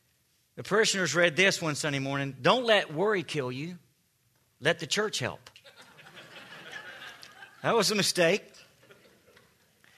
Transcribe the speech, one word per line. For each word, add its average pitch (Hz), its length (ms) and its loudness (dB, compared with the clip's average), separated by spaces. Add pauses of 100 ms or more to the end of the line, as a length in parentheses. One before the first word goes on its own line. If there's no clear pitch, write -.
(560)
the 127 80 -12
parishioners 185 520 2
read 170 200 4
this 185 260 4
one 151 140 -2
Sunday 139 240 -2
morning, 139 420 -4
"Don't 226 240 4
let 196 260 4
worry 180 320 0
kill 127 280 -6
you. 160 260 -10 (800)
Let 165 200 0
the 151 80 -8
church 208 320 -2
help." 104 300 -6 (2000)
That 180 140 0
was 196 160 2
a 214 40 0
mistake. 185 480 2 (1500)